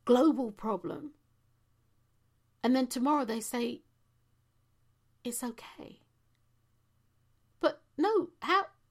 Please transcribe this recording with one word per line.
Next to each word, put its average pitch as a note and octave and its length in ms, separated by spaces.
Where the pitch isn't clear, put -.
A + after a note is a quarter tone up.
global B3 460
problem. G#3 600
And B3+ 120
then C4 100
tomorrow C4+ 380
they A3+ 160
say, A#3+ 420
"It's A#3+ 180
okay." - 560
But - 240
no, G4 320
how, F#4+ 260